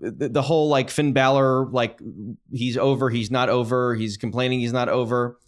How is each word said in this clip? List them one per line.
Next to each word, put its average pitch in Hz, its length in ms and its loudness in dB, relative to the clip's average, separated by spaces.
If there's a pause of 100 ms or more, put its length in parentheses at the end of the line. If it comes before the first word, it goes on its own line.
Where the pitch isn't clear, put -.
the, 117 280 -4
the 131 140 0
whole, 151 260 2
like, 135 220 2
Finn 147 220 0
Balor, 135 540 4
like, 120 340 -2 (520)
he's 120 240 -2
over, 131 340 2
he's 113 200 -2
not 127 180 0
over, 123 460 0
he's 110 220 -4
complaining 127 420 -2
he's 117 140 -2
not 123 160 0
over. 120 600 -2